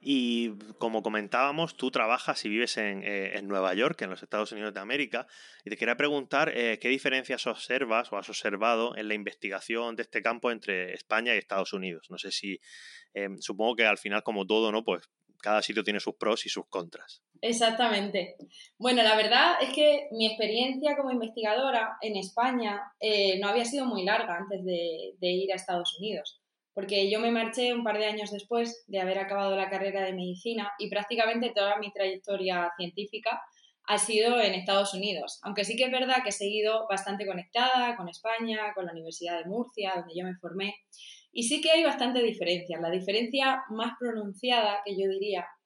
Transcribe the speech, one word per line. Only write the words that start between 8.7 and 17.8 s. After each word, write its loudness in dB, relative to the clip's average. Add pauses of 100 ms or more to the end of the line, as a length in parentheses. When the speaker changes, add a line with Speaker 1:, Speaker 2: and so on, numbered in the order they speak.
Speaker 1:
en -6
la 0
investigación -6
de -6
este -4
campo 0
entre -4
España 2
y 4
Estados -2
Unidos? -8
No -12
sé -8
si, -6 (560)
em, -6
supongo 0
que 4
al 4
final, -4
como -2
todo, 4
¿no? 2
Pues -2 (320)
cada 2
sitio -2
tiene 0
sus -6
pros 0
y -8
sus -6
contras. -10 (180)
Speaker 2:
Exactamente. 0 (420)